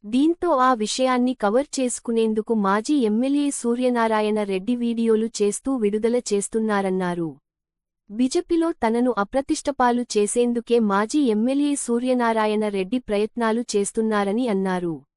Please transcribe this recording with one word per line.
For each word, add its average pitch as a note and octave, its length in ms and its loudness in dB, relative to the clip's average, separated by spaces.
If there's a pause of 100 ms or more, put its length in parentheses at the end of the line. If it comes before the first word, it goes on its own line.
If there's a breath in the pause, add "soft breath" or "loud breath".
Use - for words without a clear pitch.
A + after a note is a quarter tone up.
దీంతో D4 460 0 (160)
ఆ - 20 4 (140)
విషయాన్ని B3+ 520 0 (100)
కవర్ A#3 340 0
చేసుకునేందుకు A3+ 760 0 (100)
మాజీ A3 300 0 (140)
ఎమ్మెల్యే C#4 380 2 (140)
సూర్యనారాయణ A3+ 760 0 (140)
రెడ్డి F#3+ 320 -2
వీడియోలు A3+ 460 0 (100)
చేస్తూ G#3 300 -2 (160)
విడుదల G#3+ 320 0 (140)
చేస్తున్నారన్నారు. F#3+ 1000 -2 (800)
బీజేపీలో E4 600 0 (140)
తనను A#3 300 2 (100)
అప్రతిష్టపాలు B3 840 -2 (120)
చేసేందుకే A#3+ 600 0 (120)
మాజీ A3 300 0 (140)
ఎమ్మెల్యే C#4 380 0 (140)
సూర్యనారాయణ A3+ 800 0 (100)
రెడ్డి F#3+ 220 -2 (100)
ప్రయత్నాలు A3 540 0 (100)
చేస్తున్నారని G#3+ 840 0
అన్నారు. F3+ 400 -2 (220)